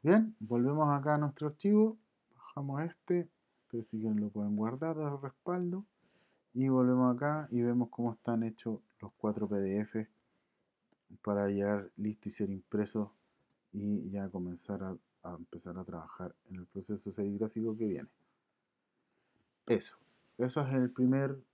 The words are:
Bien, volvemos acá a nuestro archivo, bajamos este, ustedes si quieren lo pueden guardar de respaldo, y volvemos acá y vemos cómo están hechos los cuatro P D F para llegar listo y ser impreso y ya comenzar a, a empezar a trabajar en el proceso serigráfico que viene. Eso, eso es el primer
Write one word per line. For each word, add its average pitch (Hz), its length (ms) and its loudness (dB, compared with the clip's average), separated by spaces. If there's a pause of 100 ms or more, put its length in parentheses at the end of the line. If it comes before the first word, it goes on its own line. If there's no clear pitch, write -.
Bien, 220 360 6
volvemos 127 500 2
acá 143 260 4
a - 20 2
nuestro 147 300 -2
archivo, 214 500 4 (360)
bajamos 139 500 -6
este, 170 440 0 (360)
ustedes 117 240 -8
si 110 120 -6
quieren 107 220 0
lo 104 80 -2
pueden 104 260 -2
guardar 131 400 -2
de 147 220 -4
respaldo, 180 640 -4 (720)
y 131 160 2
volvemos 127 440 6
acá 147 380 -2
y 120 100 2
vemos 120 280 2
cómo 120 240 -2
están 113 300 -2
hechos 113 360 -6 (220)
los 104 160 -14
cuatro 107 320 -2
P 104 80 0
D 98 220 0
F 110 280 -4 (1160)
para 101 260 0
llegar 101 480 0
listo 104 320 -4
y - 20 -10
ser 98 200 -4
impreso 104 600 -4 (600)
y 101 360 -2
ya 98 200 -6
comenzar 90 540 -6
a, 92 120 -6 (280)
a 87 120 -12
empezar 87 420 -12
a 92 60 -10
trabajar 87 500 -12 (120)
en 95 120 -14
el 90 100 -12
proceso 98 440 -8
serigráfico 107 640 -4
que 110 120 -2
viene. 73 220 -4 (1600)
Eso, - 320 2 (400)
eso 127 240 0
es 131 120 0
el 127 180 4
primer 135 460 2 (160)